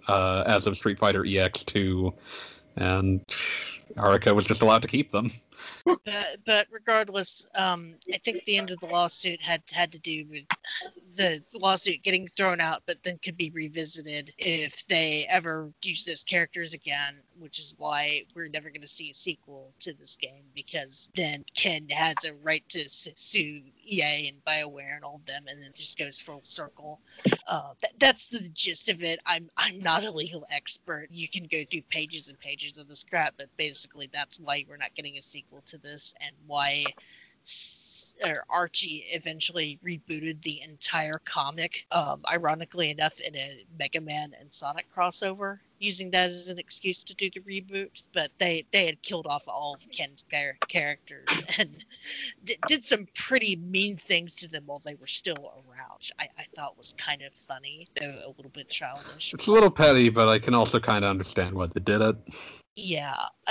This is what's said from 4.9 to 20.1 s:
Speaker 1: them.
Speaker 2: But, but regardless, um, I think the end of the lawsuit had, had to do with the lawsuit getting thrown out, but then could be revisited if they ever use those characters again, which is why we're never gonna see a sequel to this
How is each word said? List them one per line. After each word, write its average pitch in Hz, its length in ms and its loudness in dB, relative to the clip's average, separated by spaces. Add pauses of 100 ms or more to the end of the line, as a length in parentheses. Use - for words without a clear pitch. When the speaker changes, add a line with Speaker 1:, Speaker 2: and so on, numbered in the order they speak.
Speaker 1:
them. 107 200 0 (540)
Speaker 2:
But, 208 600 0
but 208 260 4
regardless, 214 760 2 (100)
um, 175 380 0 (180)
I 196 40 0
think 196 260 -4
the 202 140 2
end 196 140 -2
of 175 80 -10
the 180 80 -12
lawsuit 170 540 2
had, 170 300 -2
had 165 220 0
to 165 60 -16
do 156 300 -6
with 151 140 -12 (720)
the 175 260 2 (120)
lawsuit 190 500 2
getting 185 240 0
thrown 185 320 2
out, 160 260 0
but 170 180 -4
then 180 200 -6
could 175 140 -8
be 170 140 -2
revisited 156 840 -4
if 156 500 0
they 156 420 4
ever 160 420 0 (100)
use 175 240 -2
those 165 180 -2
characters 170 500 -2
again, 143 480 -4 (180)
which 156 200 -8
is - 180 -6
why 147 460 0 (120)
we're 165 120 -10
never 151 220 -8
gonna 147 180 -10
see 147 240 0
a - 20 -18
sequel 139 680 -6
to 165 140 -2
this 143 240 -6